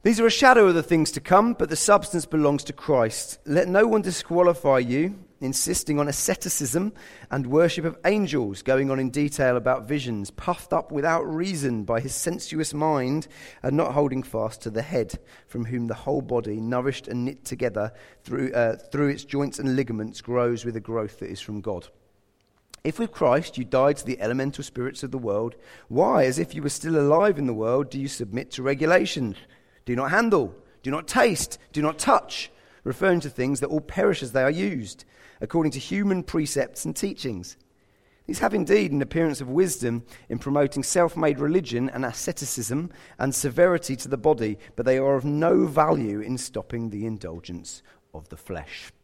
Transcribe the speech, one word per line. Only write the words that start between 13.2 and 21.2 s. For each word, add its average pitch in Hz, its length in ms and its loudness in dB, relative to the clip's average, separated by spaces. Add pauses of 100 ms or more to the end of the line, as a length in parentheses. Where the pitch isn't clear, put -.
and 131 140 0
not 160 160 2
holding 131 300 0
fast 110 400 -6
to 117 80 -8
the 110 100 -2
head, 139 380 -4 (280)
from 120 200 -6
whom 120 200 -4
the 113 60 -6
whole 139 300 -4
body, 110 400 -4
nourished 123 440 -2
and 123 200 -4
knit - 180 -8
together 107 480 -4 (320)
through, 131 300 -4
uh, 117 220 2
through 143 320 -2
its - 180 -4
joints 139 320 -4
and 131 180 0
ligaments, 117 460 -4
grows 120 420 0
with 113 120 -6
a 110 40 -4
growth 110 380 -6
that 98 100 -10